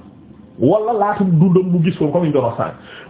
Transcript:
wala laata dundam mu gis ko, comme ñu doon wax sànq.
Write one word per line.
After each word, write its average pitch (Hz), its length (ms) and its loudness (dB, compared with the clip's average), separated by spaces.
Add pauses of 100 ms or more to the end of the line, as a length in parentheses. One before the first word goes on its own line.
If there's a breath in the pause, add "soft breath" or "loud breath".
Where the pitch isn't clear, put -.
(600)
wala 214 340 0
laata 208 300 0
dundam 180 480 2
mu 175 120 2
gis 165 140 -2
ko, 151 120 0
comme 170 180 0
ñu 147 60 0
doon 131 120 2
wax 110 120 -4
sànq. 107 160 -4 (360 loud breath)